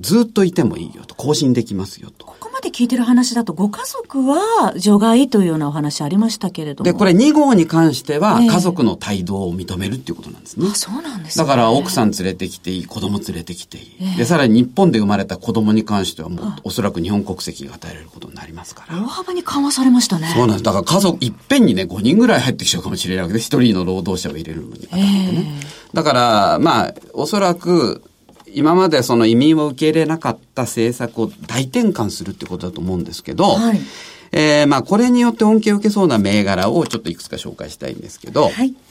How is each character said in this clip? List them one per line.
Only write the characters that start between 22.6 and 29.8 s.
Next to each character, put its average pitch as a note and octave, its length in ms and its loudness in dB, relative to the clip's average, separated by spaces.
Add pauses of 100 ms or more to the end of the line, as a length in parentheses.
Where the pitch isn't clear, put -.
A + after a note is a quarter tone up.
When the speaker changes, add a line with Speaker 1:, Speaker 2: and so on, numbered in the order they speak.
Speaker 1:
き - 60 -2
ち - 60 -2
ゃ F2 40 -6
う - 20 -12
か G2 80 -6
も - 60 -6
し - 100 -6
れ F#2 80 -4
な F#2+ 60 -2
い - 20 -4
わ E2+ 60 -6
け G2 60 -4
で、 A#2 60 0
一 C#3+ 200 -2
人 A#2 140 4
の F2+ 100 -2
労 F#2 180 -4
働 F#2 180 -4
者 E2 100 -8
を D2 60 -10
入 D#2+ 60 -10
れ D#2+ 100 -12
る E2 100 -10
の - 120 -16
に - 160 -20
あ F3 60 -6
た - 0 -
っ - 20 -2
て G3 60 2
ね。 F3 580 0
Speaker 2:
え D3 60 -14 (100)
え。 - 40 -20 (120)
Speaker 1:
だ D#3+ 100 0
か D3 80 2
ら、 G#2+ 460 2
ま B2 280 2
あ、 - 80 -10 (180)
お D3 140 -4
そ G#3 120 -2
ら F3+ 160 2
く、 E3+ 480 0 (520)
今 D#3 200 2
ま F#3 140 4
で C#3+ 140 2
そ B2 140 0
の A#2 100 4
移 A2+ 80 6
民 D#3 240 6
を D3+ 100 0
受 B2+ 100 -10
け D#3 100 0